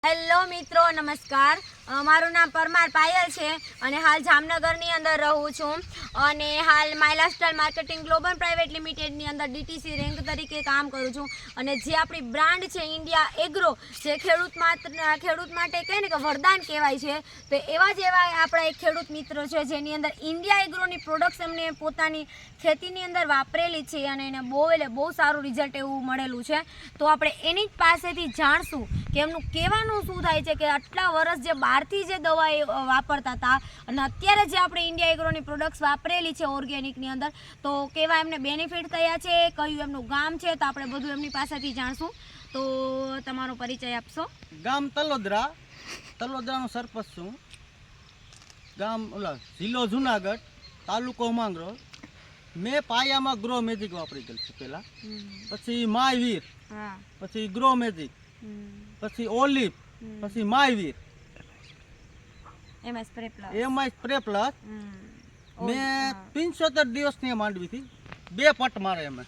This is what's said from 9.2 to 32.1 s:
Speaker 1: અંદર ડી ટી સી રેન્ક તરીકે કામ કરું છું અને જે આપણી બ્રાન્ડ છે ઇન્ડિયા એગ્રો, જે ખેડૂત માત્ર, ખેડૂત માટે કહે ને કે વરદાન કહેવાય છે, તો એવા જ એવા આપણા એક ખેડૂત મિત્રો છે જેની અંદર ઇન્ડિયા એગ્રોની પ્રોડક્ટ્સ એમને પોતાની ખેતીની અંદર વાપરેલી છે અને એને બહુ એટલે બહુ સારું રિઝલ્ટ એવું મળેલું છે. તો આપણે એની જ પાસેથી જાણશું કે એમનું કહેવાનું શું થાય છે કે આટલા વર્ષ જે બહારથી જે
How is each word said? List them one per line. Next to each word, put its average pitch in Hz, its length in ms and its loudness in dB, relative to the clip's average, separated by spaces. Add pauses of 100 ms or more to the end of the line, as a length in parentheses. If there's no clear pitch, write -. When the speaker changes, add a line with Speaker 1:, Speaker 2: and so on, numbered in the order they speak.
Speaker 1:
અંદર 294 200 -4
ડી 277 160 -8
ટી 320 160 -10
સી 302 180 -8
રેન્ક 294 300 -4
તરીકે 302 360 -6
કામ 285 260 0
કરું 262 240 -4
છું 277 160 -8 (280)
અને 269 200 -2
જે 277 180 -4
આપણી 320 260 0
બ્રાન્ડ 311 440 2
છે 349 200 -6
ઇન્ડિયા 311 540 0
એગ્રો, 320 400 2 (260)
જે 294 120 0
ખેડૂત 339 400 2
માત્ર, 339 340 2 (260)
ખેડૂત 339 360 -2
માટે 339 300 -2
કહે 392 180 0
ને 403 80 -2
કે 302 140 0
વરદાન 302 360 4
કહેવાય 302 400 0
છે, 294 220 -4
તો - 360 -6
એવા 349 360 4
જ 381 60 -2
એવા 359 440 4
આપણા 330 200 4
એક 320 140 0
ખેડૂત 320 340 0
મિત્રો 294 360 -6
છે 294 180 0
જેની 294 300 -4
અંદર 302 160 -2 (120)
ઇન્ડિયા 349 380 2
એગ્રોની 370 360 -2
પ્રોડક્ટ્સ 320 440 0
એમને 330 300 -4
પોતાની 311 540 -4 (380)
ખેતીની 359 400 0
અંદર 349 240 0
વાપરેલી 311 560 0
છે 277 260 -6
અને 269 200 -4
એને 269 120 -8
બહુ 277 300 2
એટલે 311 160 4
બહુ 277 260 -2
સારું 294 300 2
રિઝલ્ટ 277 340 -4
એવું 269 300 -4
મળેલું 254 380 -4
છે. 302 160 0 (380)
તો 294 80 2
આપણે 302 240 6
એની 359 360 0
જ 403 120 -8
પાસેથી 339 480 4
જાણશું 285 600 2
કે - 340 -2
એમનું 320 200 0
કહેવાનું 415 640 0
શું 381 180 -6
થાય 311 200 2
છે 311 120 0
કે 294 140 0
આટલા 359 420 2
વર્ષ 320 280 2
જે 320 140 -2
બહારથી 277 520 2
જે 370 140 -4